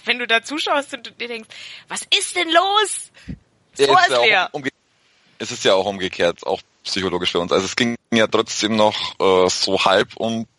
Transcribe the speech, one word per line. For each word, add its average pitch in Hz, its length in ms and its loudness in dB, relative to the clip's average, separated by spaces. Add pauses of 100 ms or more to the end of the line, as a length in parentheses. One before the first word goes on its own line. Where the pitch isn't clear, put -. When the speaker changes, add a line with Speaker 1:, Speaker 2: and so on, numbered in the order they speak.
Speaker 1:
wenn 247 140 -2
du 247 80 -8
da 226 160 0
zuschaust 294 500 -4
und 233 140 -12
du 220 60 -16
dir 233 160 -12
denkst, 226 200 -12 (400)
„Was - 140 -8 (140)
ist 392 200 -4
denn 339 140 -2
los?“ 392 600 0 (680)
Das - 20 4
Speaker 2:
Ja, 139 60 4
Speaker 1:
Tor - 140 6
Speaker 2:
ist 349 80 4
Speaker 1:
ist 135 40 0
Speaker 2:
ja - 60 2
auch 120 80 4
Speaker 1:
leer. 196 260 2
Speaker 2:
umge-, 143 200 -6 (680)
es 107 120 -8
ist 117 140 -6
ja 117 80 6
auch 95 140 2
umgekehrt, 92 600 -2
auch 90 140 -4 (240)
psychologisch 90 480 -4
für 87 80 0
uns. 87 100 -4
Also 95 140 2
es 92 120 -6
ging 117 200 -2 (140)
ja 113 160 4
trotzdem 110 500 -2
noch, 107 420 0
äh, 92 300 4
so - 380 -2
halb 98 300 2
um 113 300 -6 (120)